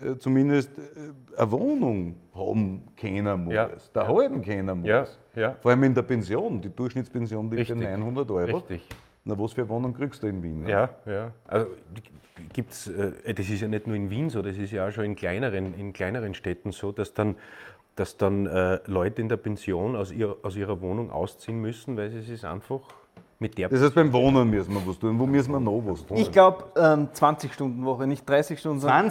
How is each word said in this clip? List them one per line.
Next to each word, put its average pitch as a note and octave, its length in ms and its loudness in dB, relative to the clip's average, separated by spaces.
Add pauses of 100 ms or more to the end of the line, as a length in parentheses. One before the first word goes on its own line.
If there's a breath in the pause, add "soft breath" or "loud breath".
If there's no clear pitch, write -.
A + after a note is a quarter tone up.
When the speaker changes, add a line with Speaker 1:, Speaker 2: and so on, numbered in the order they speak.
Speaker 1:
äh, C3 160 -4
zumindest, C3+ 580 4
äh, - 40 -14 (540)
eine A2 160 2
Wohnung B2+ 640 0 (200)
haben F#2+ 480 -2 (120)
können G2 500 -2
muss, E2+ 100 -2
Speaker 2:
Ja. A2 160 2 (200)
Speaker 1:
daheim F#3+ 520 2
können F#2+ 380 -4
muss. F2 60 -4
Speaker 2:
Ja, A#2 200 4 (280)
ja. A2+ 240 0
Speaker 1:
Vor B2 120 4
allem B2 100 6
in C3 140 6
der A#2+ 80 2
Pension. A#2 580 -2
Die G2 80 -8
Durchschnittspension A#2 800 -6
liegt A#2 120 -2 (100)
Speaker 2:
Richtig. A#2 80 -4
Speaker 1:
bei A2 180 -2
neunhundert A#2+ 320 -4
Euro. G2+ 280 0
Speaker 2:
Richtig. F#2+ 300 -10 (380 soft breath)
Speaker 1:
Na, G#2 140 -4
was A2+ 140 -4
für A#2+ 140 -2
Wohnung A#2+ 280 -4
kriegst C3 260 -8
du A2 60 -2
in F#2+ 160 -4
Wien, D#2 180 -6
ne? F2 80 -4
Speaker 2:
Ja, A2 200 4 (180)
ja. G#2+ 240 -6 (160)
Also, G#2 220 0 (840)
gibt's, - 340 -8
äh, G2+ 460 -4
das F#2+ 160 -4
ist G#2 120 -2
ja A2 60 -4
nicht G#2+ 200 -4
nur A2 80 -2
in G2+ 160 -4
Wien C#3+ 180 -2
so, A2 140 -4
das G2 160 -6
ist G2+ 120 -6
ja G2 160 -2
auch G#2 40 -4
schon G#2+ 140 -4
in G#2 100 -4
kleineren, F#2+ 580 -2
in G2 180 -10
kleineren G2+ 440 -6
Städten F#2 360 -6
so, G2+ 200 -6
dass G2+ 240 -6
dann, G#2 200 0 (600 loud breath)
dass - 220 -6
dann, G2 280 2
äh, F#2 400 2
Leute G2 380 0
in A2 60 -4
der A2+ 80 -2
Pension G2+ 580 -2
aus G2 160 -4
ihr-, G2+ 320 -2
aus G2 120 -6
ihrer G2+ 260 -4
Wohnung G2 280 -4
ausziehen G2+ 500 -6
müssen, A2+ 380 -6
weil G#2 140 -6
sie A2+ 200 -12
es G#2+ 140 -12
einfach G2+ 360 -8 (580)
mit A2+ 180 -6
der F#2 100 0
Speaker 1:
Das B2+ 140 4
heißt, C#3 140 6
beim D#3 180 6
Wohnen B2+ 360 6
müssen G2 240 0
wir F#2+ 140 -2
was F#2 100 -4
tun. A2 220 0
Wo C3 60 2
müssen C3+ 260 2
wir C#3 80 0
noch A2+ 260 0
was F#2 200 -4
tun? G2 100 -6
Speaker 3:
Ich - 160 2
glaub, F#3 460 8
ähm, D3+ 340 6
zwanzig D3+ 420 2
Stunden B2+ 300 -4
Woche, C3 240 0
nicht C#3 220 -2
dreißig D3 300 2
Stunden, D3 200 -2
sondern C#3 320 4